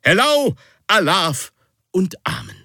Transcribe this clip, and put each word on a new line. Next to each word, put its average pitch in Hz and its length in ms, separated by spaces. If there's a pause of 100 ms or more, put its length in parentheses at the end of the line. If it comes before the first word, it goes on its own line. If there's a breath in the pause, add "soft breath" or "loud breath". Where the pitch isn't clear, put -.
Hello, 254 520 (320 soft breath)
Alaf 170 680 (380)
und 185 240 (100)
Amen. - 400